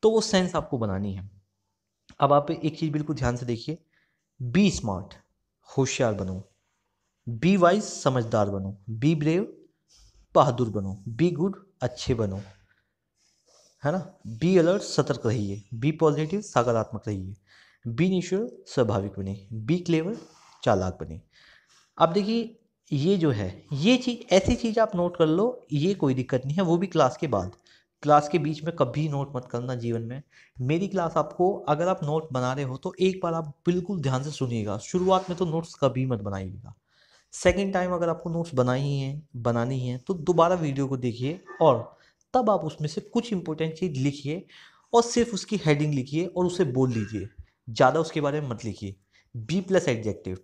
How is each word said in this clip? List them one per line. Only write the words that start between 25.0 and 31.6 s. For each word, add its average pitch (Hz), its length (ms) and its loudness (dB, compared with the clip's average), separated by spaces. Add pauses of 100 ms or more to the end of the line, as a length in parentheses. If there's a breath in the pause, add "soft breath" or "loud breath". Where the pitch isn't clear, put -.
कर 165 100 6
लो, 196 460 0
ये 156 220 2
कोई 143 200 2
दिक्कत 127 320 -2
नहीं 143 100 -2
है, 196 60 2
वो 170 160 4
भी 190 80 0
क्लास 147 300 2
के 165 100 -4
बाद। 95 260 -2 (500 soft breath)
क्लास 147 260 6
के 175 100 2
बीच 151 260 -2
में 165 120 -4
कभी 139 320 0
नोट 143 280 -4
मत 127 140 -10
करना 127 240 -4
जीवन 117 280 -4
में। 127 200 -10 (380 soft breath)
मेरी 160 280 0
क्लास 170 280 -2
आपको, 180 420 0
अगर 151 300 0